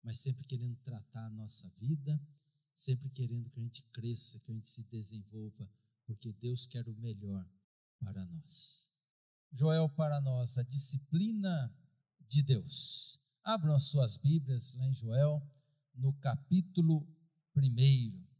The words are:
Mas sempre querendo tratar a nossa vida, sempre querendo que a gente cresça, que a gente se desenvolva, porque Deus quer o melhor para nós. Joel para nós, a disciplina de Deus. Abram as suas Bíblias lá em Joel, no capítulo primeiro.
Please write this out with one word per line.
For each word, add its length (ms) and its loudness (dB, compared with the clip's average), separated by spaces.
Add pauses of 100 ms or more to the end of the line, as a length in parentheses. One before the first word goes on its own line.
Mas 160 -2
sempre 260 -2
querendo 320 -8
tratar 480 -14
a 60 -12
nossa 360 -4 (120)
vida, 420 -2 (540)
sempre 340 -4
querendo 400 -8
que 100 -14
a 40 -6
gente 280 -10
cresça, 480 -2
que 120 -14
a 40 -6
gente 140 -6
se 200 -6
desenvolva, 800 -12 (360)
porque 280 -10
Deus 320 -4
quer 220 -8
o 80 -10
melhor 500 -8 (540)
para 280 -8
nós. 640 0 (600)
Joel 380 4
para 320 0
nós, 360 0
a 60 0
disciplina 1120 0 (460)
de 200 4
Deus. 760 0 (240)
Abram 320 2
as 100 6
suas 300 2
Bíblias 600 2
lá 120 -2
em 60 0
Joel, 480 0 (520)
no 260 0
capítulo 840 2 (480)
primeiro. 720 6 (140)